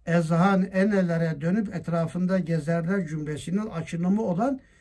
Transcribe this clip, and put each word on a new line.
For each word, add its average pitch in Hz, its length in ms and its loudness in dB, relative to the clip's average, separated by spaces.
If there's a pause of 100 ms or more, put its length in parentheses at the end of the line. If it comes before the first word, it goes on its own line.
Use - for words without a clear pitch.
ezhan 170 600 4
enelere 175 760 0
dönüp 196 340 0
etrafında 175 640 0
gezerler" 165 680 0
cümlesinin 156 600 -4
açılımı 175 540 0
olan 226 380 0 (220)